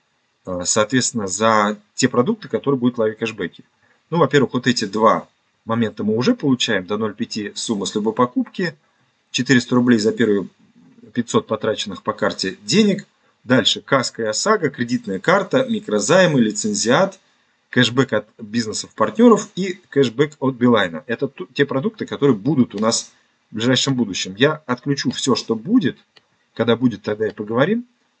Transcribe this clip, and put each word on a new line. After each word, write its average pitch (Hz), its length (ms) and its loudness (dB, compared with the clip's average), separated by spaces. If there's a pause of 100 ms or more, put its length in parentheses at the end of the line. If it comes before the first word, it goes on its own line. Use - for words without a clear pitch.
(460)
э, 90 180 -8
соответственно, 107 640 0
за 104 500 2 (160)
те - 140 0
продукты, 143 400 0
которые 135 320 -2
будут 123 180 0
ловить 110 200 0
кэшбэки? 107 480 -6 (440)
Ну, 165 100 0
во-первых, 143 340 4
вот 123 120 -4
эти 117 200 0
два 98 420 2 (380)
момента 110 400 -2
мы 107 100 0
уже 151 200 2
получаем. 120 500 0
До 104 120 -4
ноль 107 180 -4
пяти 107 380 -8
сумма 98 320 -6
с - 100 -8
любой 107 180 -2
покупки. 165 640 -4 (540)
Четыреста 123 440 0
рублей 123 240 4
за 107 140 0
первые 104 340 0 (640)
пятьсот 117 340 -2
потраченных 107 560 -6
по 107 100 -4
карте 92 480 -4
денег. 185 460 2 (360)
Дальше 110 380 0
каска 123 420 -2
и - 20 -2
осаго, 165 440 0
кредитная 117 500 -4
карта, 170 480 0
микрозаймы, 120 720 2
лицензиат, 110 760 0 (520)
кэшбэк 123 440 0
от 107 140 -2 (100)
бизнесов-партнеров 110 1160 0
и 185 240 -6 (100)
кэшбэк 139 500 0
от 131 160 -2
Билайна. 113 520 2
Это 123 220 -4
ту-, - 240 -14
те 143 120 2
продукты, 139 400 -6
которые 131 300 0
будут 120 400 0
у 98 40 -8
нас 110 340 -2 (360)
в - 60 -16
ближайшем 123 400 0
будущем. 98 420 -4
Я 147 300 2
отключу 135 440 -4
все, - 240 -2
что - 200 -4
будет. 151 420 0 (560)
Когда 117 220 2
будет, 113 280 -2
тогда 107 240 -2
и 95 40 -4
поговорим. 135 560 -2 (320)